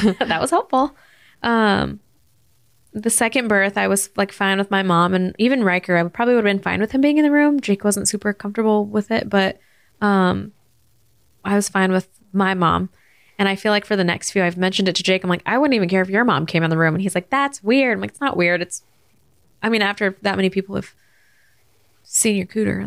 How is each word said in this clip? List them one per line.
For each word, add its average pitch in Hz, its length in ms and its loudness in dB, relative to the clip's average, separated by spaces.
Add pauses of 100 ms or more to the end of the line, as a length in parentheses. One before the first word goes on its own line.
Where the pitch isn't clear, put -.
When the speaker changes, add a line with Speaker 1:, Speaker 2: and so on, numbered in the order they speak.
Speaker 1:
<laughs> 202 100 2
Speaker 2:
<laughs> - 60 -6
That 165 220 -2
was 262 80 -2
helpful. 285 460 0 (480)
Um, 214 560 0 (920)
the 214 200 -4
second 233 360 0
birth, 202 300 0
I 196 100 0
was, 190 300 -2
like, 202 140 -2
fine 190 260 0
with 196 140 -2
my 196 120 2
mom 180 300 2
and 185 240 -2
even 247 260 2
Riker. 180 320 0
I 170 80 4
probably 233 320 0
would 226 100 2
have 202 100 2
been 196 80 -4
fine 185 180 -2
with 220 100 -2
him 269 100 0
being 294 160 4
in 302 60 4
the 294 80 4
room. 294 300 4
Jake 196 220 -2
wasn't 202 240 -2
super 208 260 -4
comfortable 208 520 0
with 208 260 -4
it, 220 180 -2
but, 190 280 0 (440)
um, 196 500 0 (960)
I 202 100 0
was 202 140 0
fine 190 220 0
with 185 180 -2 (240)
my 190 220 0
mom. 175 340 0 (500)
And 196 80 2
I 196 80 0
feel 214 160 -2
like 208 140 0
for 214 100 -2
the 190 80 2
next - 280 -4
few, 196 120 0
I've 175 140 -2
mentioned 185 320 0
it 175 60 0
to - 80 -4
Jake. 185 200 0
I'm 180 60 -2
like, 175 160 -2
"I 226 140 0
wouldn't 285 160 2
even 190 140 0
care 190 120 2
if 185 80 -2
your 208 160 2
mom 160 220 0
came 165 160 0
in 160 80 0
the 160 60 0
room." 160 180 2
And 185 80 -2
he's 196 100 -2
like, 180 160 -4
"That's 277 340 -4
weird." 247 340 2
I'm 190 40 -8
like, 202 80 -6
"It's - 100 -20
not 277 160 -4
weird. 175 280 0
It's, - 180 -12 (800)
I 220 80 -2
mean, 220 140 2
after 202 400 -2
that 196 140 -2
many 190 120 2
people 190 240 -6
have 196 220 -8 (1080)
seen - 320 -2
your 185 120 -4
cooter, 196 400 -4